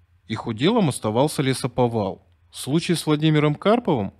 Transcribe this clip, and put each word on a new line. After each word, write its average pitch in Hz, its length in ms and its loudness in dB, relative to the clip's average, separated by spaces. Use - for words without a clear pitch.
Их 110 180 -8
уделом 156 420 0
оставался 127 540 0
лесоповал. 120 840 -2
Случай 165 420 -2
с - 100 -4
Владимиром 151 520 2
Карповым, 190 640 0